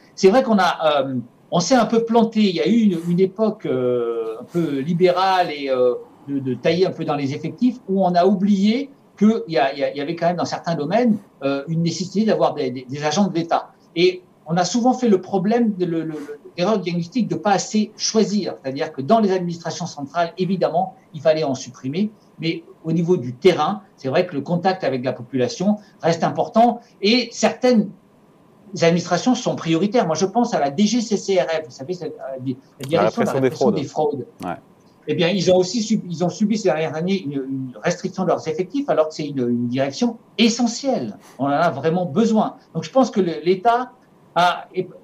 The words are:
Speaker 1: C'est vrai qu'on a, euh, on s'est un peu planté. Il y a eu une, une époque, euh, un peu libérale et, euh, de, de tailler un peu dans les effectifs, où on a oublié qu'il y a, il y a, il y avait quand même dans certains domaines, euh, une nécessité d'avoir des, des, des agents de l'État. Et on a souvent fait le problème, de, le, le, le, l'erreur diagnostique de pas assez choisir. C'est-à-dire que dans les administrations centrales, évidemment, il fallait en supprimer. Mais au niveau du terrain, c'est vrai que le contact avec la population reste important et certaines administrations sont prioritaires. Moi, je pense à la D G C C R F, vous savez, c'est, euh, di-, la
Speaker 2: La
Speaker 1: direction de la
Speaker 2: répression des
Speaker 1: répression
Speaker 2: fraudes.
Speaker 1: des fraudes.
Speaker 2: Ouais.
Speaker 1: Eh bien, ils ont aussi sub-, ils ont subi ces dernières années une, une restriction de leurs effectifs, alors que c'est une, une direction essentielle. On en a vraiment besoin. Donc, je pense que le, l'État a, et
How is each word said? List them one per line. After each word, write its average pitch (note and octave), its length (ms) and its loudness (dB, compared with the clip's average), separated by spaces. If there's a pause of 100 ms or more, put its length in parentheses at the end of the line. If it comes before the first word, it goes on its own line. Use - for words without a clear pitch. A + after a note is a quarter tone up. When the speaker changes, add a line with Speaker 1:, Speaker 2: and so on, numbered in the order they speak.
(140)
Speaker 1:
C'est - 140 4
vrai A#3+ 160 6
qu'on A3 160 2
a, D#3+ 460 2
euh, C3+ 100 -6 (360)
on E3+ 100 2
s'est C4+ 140 2
un A3+ 100 4
peu A3+ 180 2
planté. A3+ 380 2
Il F#3+ 120 4
y E3 60 -2
a D#3 80 0
eu A#3 120 4
une, G3 180 4 (100)
une F3 140 2
époque, G3+ 440 0
euh, A#2+ 760 -2
un - 20 -14
peu D3+ 360 -2
libérale F3+ 720 2
et, C#3+ 180 -6
euh, B2 240 4 (340)
de, C#3 120 -4
de B2+ 140 -4
tailler E3+ 320 2
un F3 60 0
peu E3 140 -8
dans D3 100 -2
les C#3+ 180 -4
effectifs, E3+ 440 -2 (100)
où F#3+ 160 0
on F3+ 100 2
a F3 120 4
oublié G3+ 640 2 (280)
qu'il A3 300 4
y D#3+ 100 -2
a, C#3 140 2
il C#3+ 80 -8
y C3+ 60 -2
a, C3+ 60 -2
il C#3 40 -10
y C#3+ 60 -4
avait E3 160 -6
quand E3+ 80 -2
même F3 100 2
dans D#3 80 -2
certains D#3+ 320 -4
domaines, G3 420 2 (260)
euh, C#3 260 -2
une E3 120 -2
nécessité F3+ 440 -2
d'avoir D#3 300 2
des, C3+ 160 -2
des, B2+ 180 -10
des D3 160 -6
agents F#3+ 240 2
de D#3 60 -4
l'État. D#3+ 360 -2 (240)
Et F3+ 260 2 (260)
on E3+ 100 0
a F3+ 80 2
souvent A#3+ 280 2
fait B3 140 0
le F#3 140 4
problème, G#3 540 0
de, F3+ 100 -2
le, E3 160 -2
le, D#3 80 -6
le, D3 300 -12 (180)
l'erreur G3 220 0
diagnostique F3 500 -2
de E3+ 60 -2
pas G3+ 160 0
assez - 440 0
choisir. G#3 640 -2
C'est-à-dire C#3 300 -6
que C#3 100 -8
dans G#3+ 180 4
les G3+ 120 4
administrations F3 540 -4
centrales, E3 520 -6
évidemment, F3+ 580 -2 (180)
il D3 80 -12
fallait D#3 240 2
en C3+ 100 -2
supprimer. D3 560 -6 (280)
Mais D#3+ 240 -4 (200)
au D#3+ 80 -4
niveau E3+ 260 2
du B2 160 -8
terrain, F3+ 480 2 (140)
c'est - 140 -8
vrai E3+ 180 2
que - 80 -10
le C#3 60 -4
contact F3+ 420 -2
avec C3 200 -2
la C3 100 -2
population C#3 640 -2 (240)
reste E3+ 220 2
important A3 580 2 (200)
et A#3 300 2
certaines - 580 2 (920)
administrations F3 520 2
sont D#3 220 -2
prioritaires. F#3 500 0
Moi, E3 100 0
je F3 100 0
pense A3 280 0
à D#3+ 60 0
la C#3 120 0
D G3 140 2
G A3+ 160 2
C G#3 140 -2
C F#3+ 240 0
R D#3+ 80 2
F, D#3+ 180 -2
vous - 60 -18
savez, C#3 220 -10
c'est, D#3+ 140 -8
euh, C3 340 -12
di-, B2+ 160 -6 (220)
la C#3+ 40 -12
Speaker 2:
La C3+ 40 -8
Speaker 1:
direction G#3 340 0
de G#3 60 0
la - 40 -4
Speaker 2:
répression C3 400 2
des G2 100 -2
Speaker 1:
répression D3+ 220 -4
Speaker 2:
fraudes. D3 140 -2
Speaker 1:
des - 80 -10
fraudes. - 20 -16 (160)
Speaker 2:
Ouais. F2+ 160 -8 (480)
Speaker 1:
Eh D3 80 -2
bien, E3 140 2
ils F3+ 220 0
ont F3+ 40 6
aussi F#3 260 0
sub-, G3+ 280 -2
ils E3+ 160 -4
ont E3+ 40 0
subi G#3+ 280 0
ces F#3+ 100 -2
dernières D#3 280 0
années F3+ 280 -2
une, C#3 80 -6
une C3+ 500 -6
restriction F3+ 420 -4
de F3 40 -2
leurs C#3+ 220 0
effectifs, F#3 400 -4
alors D#3 180 2
que D#3 60 -10
c'est D#3 120 -8
une, C#3 140 -6
une A#2+ 280 0
direction C#3 500 -2 (200)
essentielle. A3 800 0 (220)
On C3+ 60 -2
en C#3 40 0
a D#3+ 200 2
vraiment E3 360 -2
besoin. G3+ 520 0 (160)
Donc, D#3+ 100 -6
je - 80 -14
pense C4 180 2
que G3+ 120 0
le, E3 200 -2
l'État A#3 520 0 (420)
a, E3+ 300 2 (100)
et F3+ 120 -4 (160)